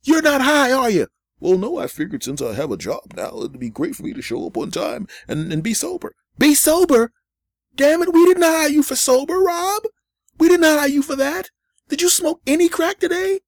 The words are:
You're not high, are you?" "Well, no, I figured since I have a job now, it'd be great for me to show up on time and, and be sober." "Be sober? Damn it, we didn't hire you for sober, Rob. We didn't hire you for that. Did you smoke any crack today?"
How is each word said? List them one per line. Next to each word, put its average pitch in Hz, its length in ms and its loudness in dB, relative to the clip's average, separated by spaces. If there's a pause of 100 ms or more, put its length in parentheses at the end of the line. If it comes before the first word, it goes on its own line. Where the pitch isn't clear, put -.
You're 311 200 2
not 285 180 2
high, 269 320 2
are 262 180 2
you?" 160 160 2 (320)
"Well, 185 200 0
no, 247 200 -4
I - 80 -6
figured - 380 -8
since 139 180 -8
I 113 120 -4
have 135 180 -4
a 95 40 -4
job - 380 -10
now, - 240 -10
it'd 131 220 -10
be 120 100 -8
great 147 240 -6
for - 80 -14
me - 120 -10
to - 80 -12
show - 240 -8
up - 100 -10
on - 140 -6
time - 360 -8 (220)
and, 160 240 -8
and 156 100 -4
be 220 120 -4
sober." - 420 -8 (220)
"Be 294 160 4
sober? 302 580 2 (640)
Damn 302 260 2
it, 339 100 -2
we 330 120 8
didn't 359 180 6
hire 320 260 2
you 294 140 2
for 269 140 -4
sober, 277 420 0
Rob. 370 460 0 (540)
We 320 100 6
didn't 339 160 6
hire 294 240 2
you 285 140 0
for 277 140 -6
that. 285 340 -4 (380)
Did 302 140 -4
you 349 60 2
smoke 339 380 -2
any 330 220 2
crack 349 300 -2
today?" 381 500 -2